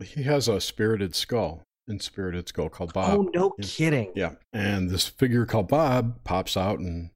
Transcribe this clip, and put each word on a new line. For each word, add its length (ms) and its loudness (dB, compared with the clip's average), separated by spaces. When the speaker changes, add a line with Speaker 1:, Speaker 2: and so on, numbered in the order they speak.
Speaker 1:
He 200 -8
has 260 2
a 120 2
spirited 540 0
skull 480 -2
in 120 -6
Spirited 480 -6
Skull 220 -4
called 240 -8
Bob. 240 4
Speaker 2:
Oh, 160 2
no 240 4
Speaker 1:
Yeah. 80 -8
Speaker 2:
kidding. 480 0
Speaker 1:
Yeah. 220 -2
And 360 0
this 200 0
figure 360 2
called 240 0
Bob 560 2
pops 320 -2
out 220 0
and 380 -6